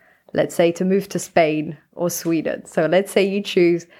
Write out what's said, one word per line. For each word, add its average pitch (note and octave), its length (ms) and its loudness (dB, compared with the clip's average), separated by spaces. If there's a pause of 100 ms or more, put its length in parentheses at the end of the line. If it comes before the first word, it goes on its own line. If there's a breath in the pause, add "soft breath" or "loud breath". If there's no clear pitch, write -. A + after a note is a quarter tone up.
(320 soft breath)
let's D#3 220 -2
say E3+ 180 2
to F#3 120 -4
move F#3+ 260 0
to F3+ 80 -4
Spain D#3 580 0 (160)
or F3 180 -4
Sweden. - 560 -4
So E3 200 0
let's F#3 240 2
say G3 140 2
you G3+ 180 -2
choose F3 440 2 (140)